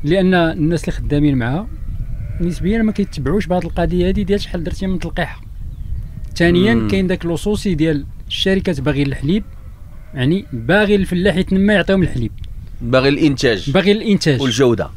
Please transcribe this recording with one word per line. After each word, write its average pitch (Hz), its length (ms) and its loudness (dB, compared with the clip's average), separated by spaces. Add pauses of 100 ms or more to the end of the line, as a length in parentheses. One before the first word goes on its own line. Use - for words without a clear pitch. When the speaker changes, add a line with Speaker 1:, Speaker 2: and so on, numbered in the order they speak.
Speaker 1:
لأن 185 300 4
الناس 165 460 2
اللي 196 120 -4
خدامين 147 460 2
معاها 135 280 -2 (760)
نسبيًا 180 420 0
ما 214 100 2
كيتبعوش 170 540 -2
بهذه 180 180 0
القضية 175 440 0
هذه 196 140 0
ديال 196 180 0
شحال 175 240 -6
درتي 175 220 -4
من 185 120 -2
تلقيحة. - 420 -6 (960)
ثانيًا 175 380 4
Speaker 2:
مم. 226 140 0
Speaker 1:
كاين 190 180 2
داك 180 200 -2
لوسوسي 196 480 -2
ديال 151 300 0 (240)
الشركات 185 520 0
باغي 139 220 0
الحليب، 143 420 0 (680)
يعني 135 380 0
باغي 185 420 2
الفلاح 180 420 2
يتنمى 190 380 2
يعطيهم 190 280 4
الحليب. 120 300 -2 (480)
Speaker 2:
باغي 127 280 2
الإنتاج. 135 600 2
Speaker 1:
باغي 185 220 4
الإنتاج. 180 500 2
Speaker 2:
والجودة. 120 540 2